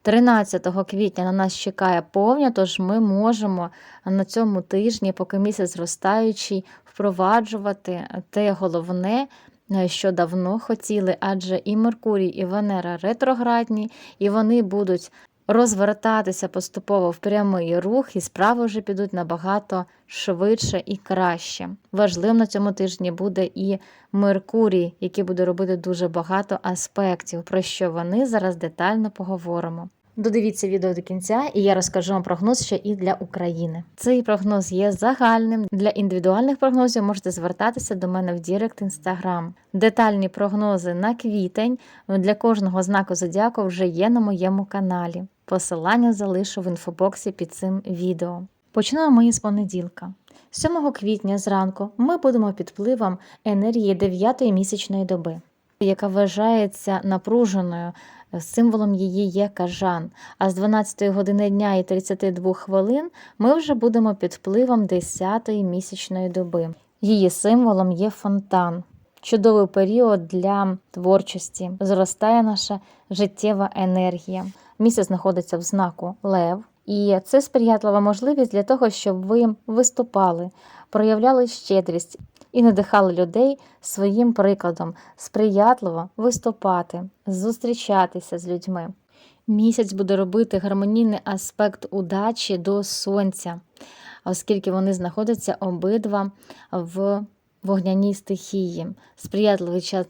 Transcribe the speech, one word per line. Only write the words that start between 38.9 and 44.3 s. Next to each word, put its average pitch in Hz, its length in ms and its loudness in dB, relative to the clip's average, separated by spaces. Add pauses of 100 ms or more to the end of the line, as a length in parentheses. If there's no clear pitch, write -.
Детальні 214 560 2
прогнози 202 640 -2
на 202 220 -2
квітень 220 640 -2 (300)
для 196 280 2
кожного 196 480 0
знаку 190 320 0
зодіаку 202 480 -2
вже 185 240 -2
є 175 220 0
на 240 100 4
моєму 196 460 0